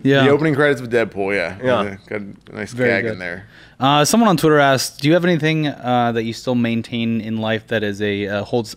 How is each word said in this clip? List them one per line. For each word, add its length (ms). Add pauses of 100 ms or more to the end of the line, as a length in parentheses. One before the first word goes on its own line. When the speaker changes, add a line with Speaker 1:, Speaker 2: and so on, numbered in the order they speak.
Speaker 1:
Yeah. 220
Speaker 2:
The 60
opening 220
credits 280
of 80
Deadpool, 440
yeah. 300
Speaker 3:
Yeah. 200
Speaker 2:
Yeah, 140 (100)
got 140
a 340
nice 180
Speaker 1:
Very 160
Speaker 2:
gag 140
Speaker 1:
good. 100
Speaker 2:
in 60
there. 280 (320)
Speaker 1:
Uh, 260
someone 240
on 80
Twitter 220
asked, 420
"Do 60
you 60
have 120
anything, 420
uh, 460
that 100
you 100
still 220
maintain 640
in 180
life 300
that 160
is 180
a, 260
uh, 160
holds 340